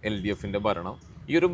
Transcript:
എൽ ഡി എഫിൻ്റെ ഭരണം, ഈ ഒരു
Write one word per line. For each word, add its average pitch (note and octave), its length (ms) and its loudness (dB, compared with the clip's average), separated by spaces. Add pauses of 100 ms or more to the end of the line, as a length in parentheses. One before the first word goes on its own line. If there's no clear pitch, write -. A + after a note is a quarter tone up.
എൽ G#2+ 140 -2
ഡി G#2 120 0
എഫിൻ്റെ G2+ 320 -4
ഭരണം, F#2 280 -2 (340)
ഈ C#3+ 100 2
ഒരു F3+ 140 6